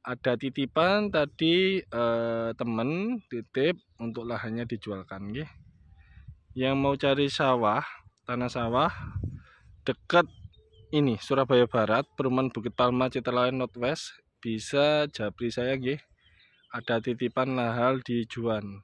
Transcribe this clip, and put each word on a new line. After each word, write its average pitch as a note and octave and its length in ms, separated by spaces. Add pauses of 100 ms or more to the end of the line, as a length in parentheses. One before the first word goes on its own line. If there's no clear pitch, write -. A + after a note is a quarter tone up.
Ada B2 340
titipan E3 760
tadi, E3+ 640
eh, A#2 760
temen D#3 720
titip C3+ 480 (240)
untuk A#2 240
lahannya A#2 400
dijualkan, G2+ 640
nggih. C3+ 180 (1080)
Yang C3 240
mau C#3 160
cari C#3 320
sawah, C3 560 (400)
tanah B2 240
sawah B2 400 (960)
dekat - 400 (640)
ini, C#3+ 320
Surabaya B2+ 480
Barat, A2+ 480
Perumahan C3 320
Bukit A2+ 240
Palma, B2 400
Citraland B2+ 480
Northwest, B2 560 (240)
bisa C#3+ 720
japri A2 400
saya, B2+ 240
nggih. C3+ 240 (720)
Ada A#2 320
titipan B2+ 560
lahal A#2+ 400
dijual A#2 640 (200)